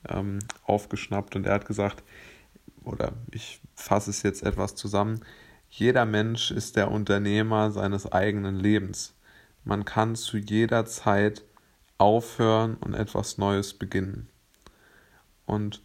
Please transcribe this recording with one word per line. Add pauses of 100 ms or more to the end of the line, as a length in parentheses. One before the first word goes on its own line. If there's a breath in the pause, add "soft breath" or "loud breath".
ähm, (260)
aufgeschnappt.
Und
er
hat
gesagt, (840 loud breath)
oder (180)
ich (140)
fasse
es
jetzt
etwas
zusammen, (480 loud breath)
"Jeder
Mensch
ist
der
Unternehmer
seines
eigenen
Lebens. (500 soft breath)
Man
kann
zu
jeder
Zeit (540 soft breath)
aufhören
und
etwas
Neues
beginnen." (1160 soft breath)
Und